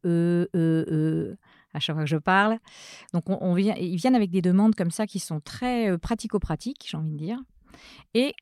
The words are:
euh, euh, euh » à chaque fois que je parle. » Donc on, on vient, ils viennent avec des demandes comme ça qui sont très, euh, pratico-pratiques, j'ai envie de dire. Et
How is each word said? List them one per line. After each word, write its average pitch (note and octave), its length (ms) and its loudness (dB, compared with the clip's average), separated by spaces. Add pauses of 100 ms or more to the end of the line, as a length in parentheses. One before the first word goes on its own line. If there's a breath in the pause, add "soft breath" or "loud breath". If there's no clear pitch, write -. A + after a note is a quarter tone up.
euh, F3 400 2 (100)
euh, D#3+ 340 2
euh » D#3+ 460 -2 (380 soft breath)
à D3+ 60 -8
chaque D3+ 160 -4
fois D#3 80 -2
que D3 60 -2
je D#3 80 0
parle. » G3 420 2 (540 loud breath)
Donc E3+ 160 -2
on, F#3+ 120 -2
on F3+ 140 0
vient, G3 200 2
ils F3+ 200 -4
viennent B3+ 200 2
avec G#3 140 2
des F3+ 140 0
demandes G3 320 4
comme E3+ 160 -2
ça G#3+ 160 -4
qui G3 120 -8
sont D#3 200 -6
très, A#3+ 500 -2
euh, F3 80 0
pratico-pratiques, A3 920 -6
j'ai - 100 -8
envie D#3 140 -4
de D3+ 60 -6
dire. F#3 220 -6 (760 loud breath)
Et C4 280 2